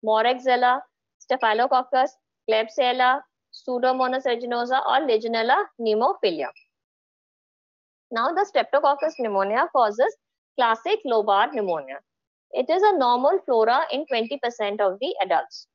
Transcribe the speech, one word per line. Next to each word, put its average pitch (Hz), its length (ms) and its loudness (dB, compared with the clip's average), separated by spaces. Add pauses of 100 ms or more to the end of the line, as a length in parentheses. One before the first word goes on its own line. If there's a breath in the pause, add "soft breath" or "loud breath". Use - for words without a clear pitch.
Moraxella, 247 760 2 (380)
Staphylococcus, 254 960 0 (340)
Klebsiella, 247 720 0 (320)
Pseudomonas 254 720 -2
aeruginosa, 240 640 -2
or 277 180 2
Legionella 233 520 0 (220)
pneumophila. 220 680 0 (1600)
Now, 240 240 -2
the 392 160 0
Streptococcus 285 680 0
pneumonia 214 560 0
causes 240 400 2 (420)
classic 247 480 0
lobar 220 480 2
pneumonia. 160 460 -4 (520)
It 262 180 -4
is 359 120 2
a 403 160 4
normal 262 480 2
flora 240 460 2
in 285 160 -4
twenty 233 340 -4
percent 214 400 -4
of 190 200 0
the 302 120 -4 (100)
adults. 170 520 -4